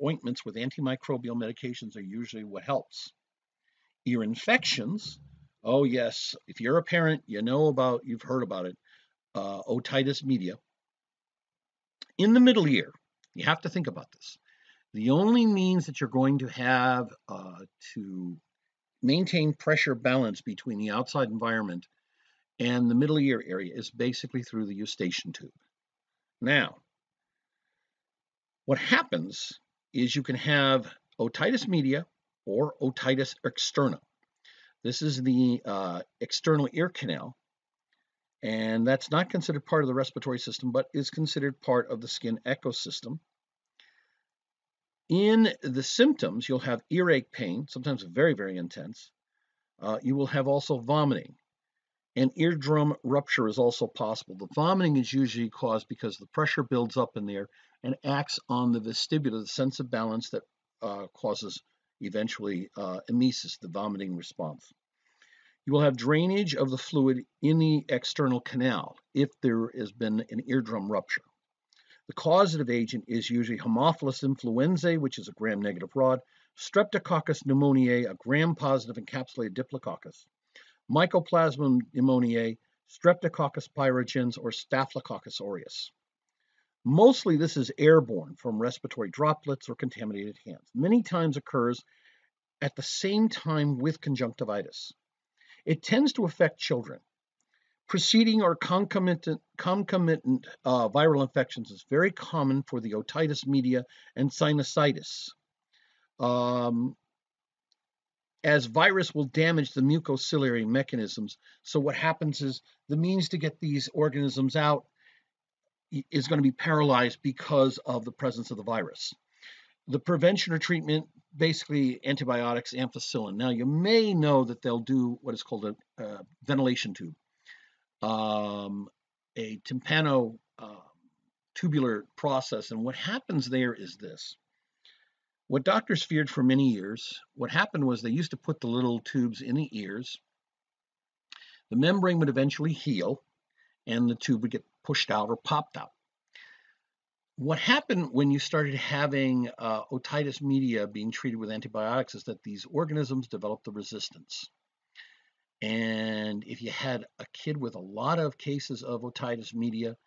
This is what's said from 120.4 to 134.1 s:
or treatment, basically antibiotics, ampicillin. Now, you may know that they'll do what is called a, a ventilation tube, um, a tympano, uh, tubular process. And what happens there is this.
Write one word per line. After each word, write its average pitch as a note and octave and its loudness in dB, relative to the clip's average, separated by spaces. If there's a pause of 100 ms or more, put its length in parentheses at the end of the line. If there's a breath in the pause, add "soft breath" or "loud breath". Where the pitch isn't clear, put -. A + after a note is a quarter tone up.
or D#3+ 0
treatment, D#3 0 (280)
basically D3 0
antibiotics, A#2+ -2
ampicillin. B2 -6
Now, B2 -2
you A#2+ -2
may G3+ 4
know D3 6
that A#2 -8
they'll A#2+ -2
do B2 0
what B2 -8
is A2+ -10
called G#2+ -8
a, - -10
a G#2 -12 (260)
ventilation B2+ 0
tube, E2 -12 (880 loud breath)
um, G#2 -4 (480)
a A2 -10
tympano, B2+ 0 (180)
uh, G#2 -18 (800)
tubular C3 0 (100)
process. C3 -4
And A2+ -6
what B2+ -6
happens F3 -4
there B2+ 0
is F#2 -14
this. - -16 (1080 soft breath)